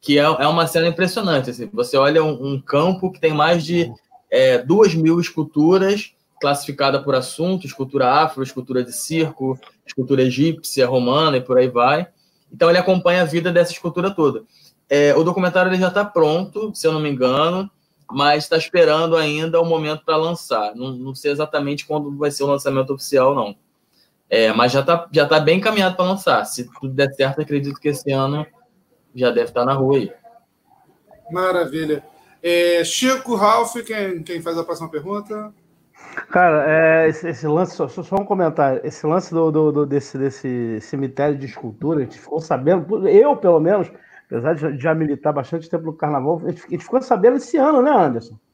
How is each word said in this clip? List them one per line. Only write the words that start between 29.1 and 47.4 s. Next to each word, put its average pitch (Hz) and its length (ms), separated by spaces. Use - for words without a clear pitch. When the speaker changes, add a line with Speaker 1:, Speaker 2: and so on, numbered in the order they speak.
Speaker 1:
já 123 160
deve 117 220
tá 123 120
na 131 80
rua 135 260
aí. 107 140
Speaker 2:
Maravilha. 160 720
É, 175 420
Chico, 254 500
Ralph, 220 400
quem, 196 360
quem 170 200
faz 165 160
a 165 60
próxima 165 240
pergunta? 208 640
Speaker 3:
Cara, 165 380
é, 160 400
esse, 160 200
esse 156 180
lance, 170 280
só, 147 140
só, 175 140
só 190 140
um 202 80
comentário. 156 600
Esse 156 220
lance 175 260
do, 160 180
do, 156 220
do, 147 140
desse, 135 320
desse 123 600
cemitério 139 580
de 135 80
escultura, 131 540
a - 20
gente - 160
ficou 151 220
sabendo, 165 680
eu, 254 280
pelo 175 220
menos, 175 320
apesar 131 280
de 147 60
já, 156 120
já 147 220
militar 151 380
bastante 160 380
tempo 165 140
no 160 80
carnaval, 151 520
a 165 60
gente, - 160
a - 40
gente 175 140
ficou 247 160
sabendo 240 360
esse 277 200